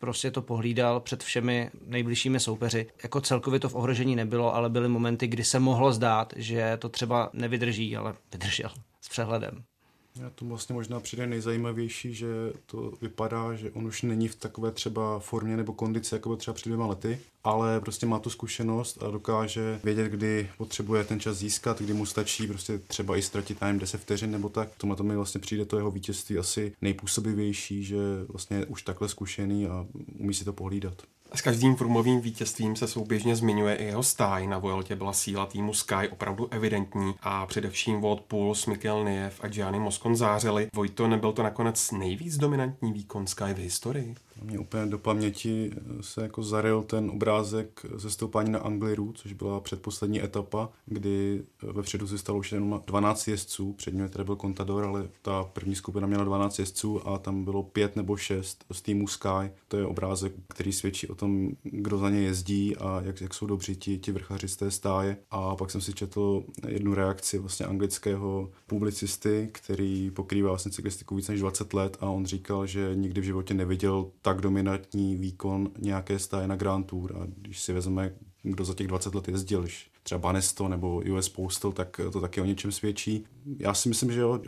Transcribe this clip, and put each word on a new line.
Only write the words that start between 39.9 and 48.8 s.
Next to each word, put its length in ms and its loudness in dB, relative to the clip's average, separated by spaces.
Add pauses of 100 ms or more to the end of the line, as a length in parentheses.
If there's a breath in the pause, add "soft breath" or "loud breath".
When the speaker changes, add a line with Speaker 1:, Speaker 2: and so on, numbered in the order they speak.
Speaker 3:
zářili. 580 4
Vojto, 340 2
nebyl 240 4
to 100 2
nakonec 480 2
nejvíc 460 -2
dominantní 560 2
výkon 340 -4
Sky 280 -2
v 40 -6
historii? 560 -4 (280)
Speaker 2:
Mně 160 -6
úplně 280 -2
do 120 -2
paměti 720 0 (300)
se 220 -6
jako 200 -4
zaryl 400 4
ten 280 0
obrázek 840 0
ze 160 -6
stoupání 420 0
na 60 2
Angliru, 540 0